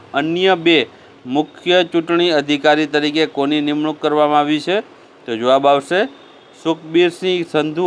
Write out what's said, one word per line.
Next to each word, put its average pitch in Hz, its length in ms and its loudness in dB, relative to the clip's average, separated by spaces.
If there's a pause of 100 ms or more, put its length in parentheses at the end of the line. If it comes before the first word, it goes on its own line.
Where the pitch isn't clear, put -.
(140)
અન્ય 170 420 0
બે 165 220 2 (480)
મુખ્ય 151 580 -2
ચૂંટણી 170 480 0
અધિકારી 147 560 0
તરીકે 151 400 0
કોની 147 340 -2
નિમણૂક 147 380 -4
કરવામાં 147 420 2
આવી 147 200 -2
છે? 175 160 -2 (480)
તો 123 120 -8
જવાબ 131 280 2
આવશે 143 340 2 (640)
સુખબીરસિંહ 170 840 -2
સંધુ 156 420 -2